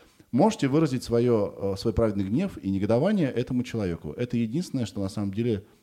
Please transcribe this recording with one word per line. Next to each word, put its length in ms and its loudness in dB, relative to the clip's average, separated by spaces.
можете 380 4
выразить 340 2
свое, 720 0
э, 60 -6
свой 140 0
праведный 300 2
гнев 360 -2
и 100 -2
негодование 600 2
этому 320 -2
человеку. 500 -4
Это 240 -4
единственное, 500 -2
что 140 -8
на 80 -2
самом 240 -4
деле 320 -2